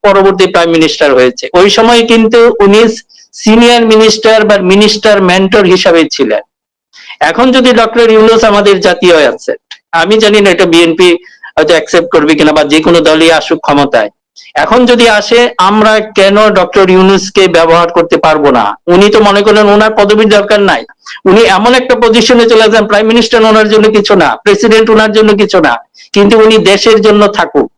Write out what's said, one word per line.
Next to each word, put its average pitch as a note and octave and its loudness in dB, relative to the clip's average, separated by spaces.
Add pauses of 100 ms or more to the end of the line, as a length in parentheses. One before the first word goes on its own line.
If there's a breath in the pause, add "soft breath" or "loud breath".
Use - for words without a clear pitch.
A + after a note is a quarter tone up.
পরবর্তী F#3+ 2
প্রাইম F3 -2
মিনিস্টার D#3+ 0
হয়েছে। B2+ -2
ওই F#3 2
সময় A3+ 0
কিন্তু A#3 2
উনি G3+ 2 (500 soft breath)
সিনিয়র A#3 0
মিনিস্টার A3 0
বা G#3 0
মিনিস্টার G#3 0
মেন্টর F#3+ 0
হিসাবে F3+ 0
ছিলেন। A2 -6 (800 loud breath)
এখন G3 -2
যদি B3 0
ডক্টর A3+ 0
ইউনূস A3 2
আমাদের G3+ 0
জাতীয় F3+ 0
অ্যাসেট, B2 -4 (160)
আমি F3+ -2
জানি G#3+ 0
না G3 2
এটা F#3 0
বিএনপি E3+ 0 (440 loud breath)
হয়তো D#3 0
অ্যাকসেপ্ট E3+ -2
করবে D#3 0
কিনা D3+ 0
বা D3+ 0
যে D3 -2
কোনো E3+ 0
দলই D#3+ 0
আসুক D#3 -4
ক্ষমতায়, C3+ -2 (460 loud breath)
এখন A3 0
যদি A#3+ 2
আসে, A#3 0
আমরা G#3+ 0
কেন G#3 0
ডক্টর F#3 0
ইউনূসকে F#3+ 0
ব্যবহার E3+ 0
করতে E3+ -2
পারবো D3+ 0
না? A2 -2 (100)
উনি F#3 2
তো A3 2
মনে G3+ 0
করেন G#3 0
ওনার G#3+ 2
পদবীর G#3+ 0
দরকার G#3 0
নাই, E3+ -2 (400 loud breath)
উনি F#3+ 2
এমন G#3+ 0
একটা B3+ -2
পজিশনে A#3 0
চলে A3 2
যান, G#3+ 0
প্রাইম G#3 0
মিনিস্টার A3+ 0
ওনার G#3+ 2
জন্য G#3+ 2
কিছু G#3 0
না, C#3+ 0
প্রেসিডেন্ট A3 0
ওনার A3 0
জন্য G#3+ 0
কিছু G3 -2
না, C3+ -2 (360 loud breath)
কিন্তু G3+ 2
উনি A3 4
দেশের G3+ 0
জন্য G#3 2
থাকুক। F3 -4